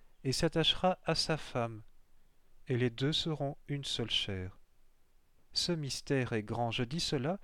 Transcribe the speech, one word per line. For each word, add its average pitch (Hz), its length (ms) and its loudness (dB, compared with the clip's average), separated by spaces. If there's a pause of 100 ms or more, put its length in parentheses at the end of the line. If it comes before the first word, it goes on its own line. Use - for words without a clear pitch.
(260)
et 135 80 2
s'attachera 170 720 2
à 165 100 2
sa 160 220 2
femme, 117 460 -4 (840)
et 127 100 0
les 123 120 4
deux 131 240 2
seront 147 440 0 (120)
une 143 160 -2
seule - 260 -2
chair. 92 480 -2 (920)
Ce - 200 0
mystère 135 600 0
est 110 100 2
grand, 117 280 -2
je 117 120 0
dis 147 180 -2
cela 151 440 0